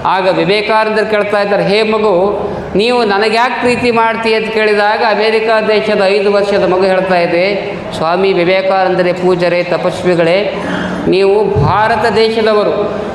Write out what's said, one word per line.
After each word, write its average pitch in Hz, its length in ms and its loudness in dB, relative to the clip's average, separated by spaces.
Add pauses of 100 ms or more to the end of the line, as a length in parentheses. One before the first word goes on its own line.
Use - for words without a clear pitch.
ಆಗ 185 240 0
ವಿವೇಕಾನಂದರು 208 800 0
ಕೇಳ್ತಾ 208 320 0
ಇದ್ದಾರೆ, 196 200 0
"ಹೇ 202 200 0
ಮಗು, 214 320 0 (640)
ನೀವು 240 280 2
ನನಗೆ 208 320 0
ಯಾಕೆ 247 240 0
ಪ್ರೀತಿ 247 300 0
ಮಾಡ್ತೀಯ?" 226 440 0
ಅಂತ 214 140 -2
ಕೇಳಿದಾಗ 214 640 0
ಅಮೆರಿಕ 220 380 0 (200)
ದೇಶದ 208 380 0
ಐದು 202 260 2
ವರ್ಷದ 202 360 2
ಮಗು 180 140 2
ಹೇಳ್ತಾ 185 360 0
ಇದೆ, 175 580 -2 (200)
"ಸ್ವಾಮಿ 185 360 0
ವಿವೇಕಾನಂದರೇ, 185 800 0
ಪೂಜ್ಯರೇ, 175 500 0
ತಪಸ್ವಿಗಳೇ, 175 1000 0 (460)
ನೀವು 196 360 2
ಭಾರತ 214 680 0
ದೇಶದವರು 214 880 0 (140)